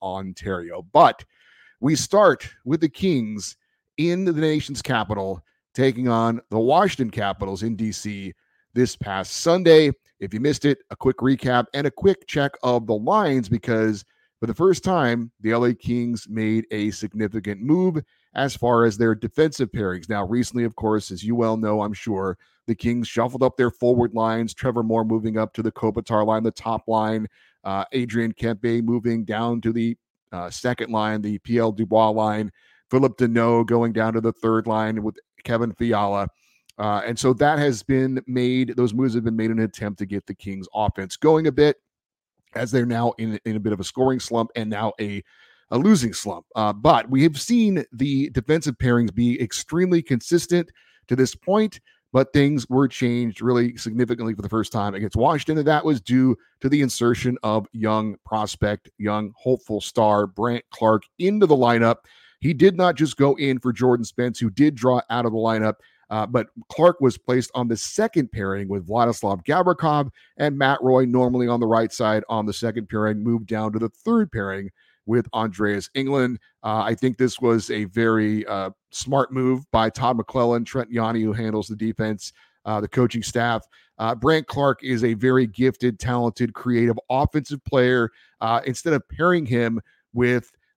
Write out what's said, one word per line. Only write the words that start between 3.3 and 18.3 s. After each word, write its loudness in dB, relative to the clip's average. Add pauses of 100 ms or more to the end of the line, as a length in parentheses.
in -2
the 0
nation's -2
capital, -4 (320)
taking 0
on 0 (100)
the -2
Washington 2
Capitals -6
in -4
D -4
C -10 (400)
this 2
past -8
Sunday. 6 (300)
If -10
you -4
missed -2
it, 2 (120)
a -14
quick 0
recap 2
and -2
a 0
quick 0
check -2 (100)
of 0
the 0
lines, 0
because 0 (340)
for -4
the -4
first 2
time, 0
the 0
L 2
A 2
Kings -4
made -2
a -2
significant -6
move 0 (320)